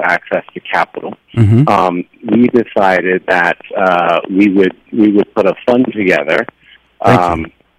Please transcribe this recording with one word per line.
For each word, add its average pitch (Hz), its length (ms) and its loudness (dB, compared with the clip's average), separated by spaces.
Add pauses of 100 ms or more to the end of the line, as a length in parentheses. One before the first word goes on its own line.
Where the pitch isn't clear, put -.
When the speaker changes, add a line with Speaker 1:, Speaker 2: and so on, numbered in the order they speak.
Speaker 1:
access 87 420 -4 (100)
to - 60 -14
capital. - 540 -6 (220)
Speaker 2:
Mm-hmm. 113 320 4
Speaker 1:
Um, 92 360 0 (280)
we 120 160 4
decided 92 800 0
that, 87 300 0 (180)
uh, 87 440 0 (100)
we 101 180 2
would, 95 260 0 (180)
we 107 200 2
would 101 220 0
put 104 120 0
a 90 80 0 (120)
fund 123 260 2
together, 87 520 -2 (600)
Speaker 2:
Thank 90 160 2
you. 87 60 0
Speaker 1:
um, 82 260 -4 (260)